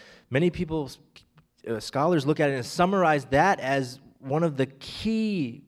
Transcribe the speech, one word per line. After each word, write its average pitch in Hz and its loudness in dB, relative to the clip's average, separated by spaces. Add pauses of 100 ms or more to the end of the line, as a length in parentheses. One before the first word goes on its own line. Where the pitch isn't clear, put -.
(300)
many 147 2
people, 156 -4 (800)
uh, 113 -4
scholars 147 0
look 151 0
at 147 4
it 139 0
and 123 -6
summarize 175 2
that 151 4
as 131 -2 (180)
one 143 -2
of 156 0
the 135 0
key 208 -4